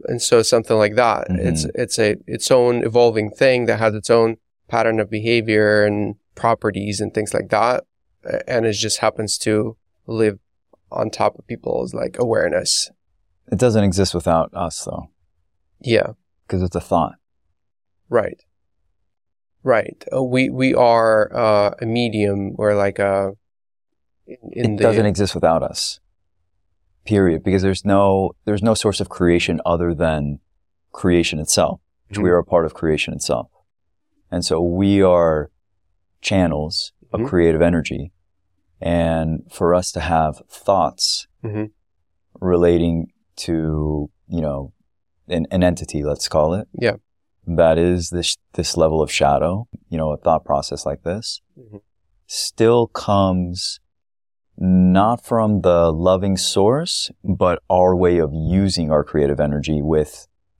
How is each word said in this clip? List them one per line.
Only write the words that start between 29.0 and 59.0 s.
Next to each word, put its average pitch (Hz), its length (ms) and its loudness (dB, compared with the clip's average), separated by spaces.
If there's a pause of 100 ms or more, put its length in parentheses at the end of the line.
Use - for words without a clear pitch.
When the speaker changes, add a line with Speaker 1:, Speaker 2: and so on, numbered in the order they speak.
Speaker 2:
of 92 80 -6
creation 87 560 2
other 85 280 0
than 76 460 -2 (540)
creation 85 460 0
itself, 78 420 0 (260)
which 98 100 -12
we 101 80 -2
Speaker 1:
Mm-hmm. 87 100 4
Speaker 2:
are - 40 4
a 82 60 0
part 82 200 2
of 78 80 -6
creation 78 400 -2
itself. 67 360 -6 (840)
And 87 140 -4
so 82 160 -2
we 95 400 2
are 85 500 4 (680)
channels 85 720 -2 (200)
of - 80 -4
Speaker 1:
Mm-hmm. 135 80 -4
Speaker 2:
creative 82 320 4
energy. 85 500 0 (680)
And 82 720 -2
for 87 220 0
us 90 200 0
to 90 60 -8
have 78 500 -2
thoughts - 800 -2 (160)
Speaker 1:
Mm-hmm. 107 220 -6 (720)
Speaker 2:
relating 87 720 2 (260)
to, 76 720 -4 (180)
you 85 140 -4
know, 69 320 -6 (540)
an, 82 240 -4
an 90 120 2
entity, 82 400 -2
let's 73 240 -4
call 80 260 0
it, 101 200 -6
Speaker 1:
Yeah. 120 220 -2 (500)
Speaker 2:
that 82 320 4
is 87 320 0
this, 87 280 -4 (160)
this - 240 -6
level 80 240 2
of 73 100 -2
shadow, 73 560 0 (220)
you 82 80 -6
know, 78 140 -2
a 73 60 -6
thought 80 280 0
process 71 400 -4
like 71 180 -8
this, 98 380 -8 (180)
Speaker 1:
Mm-hmm. 107 180 -20 (500)
Speaker 2:
still 117 600 2
comes 92 920 -2 (800)
not 92 640 2
from 107 380 0
the 85 320 4
loving 92 420 2
source, 117 760 0 (120)
but 92 460 0
our 90 260 4
way 87 220 2
of 76 160 0
using 85 580 0
our 76 120 2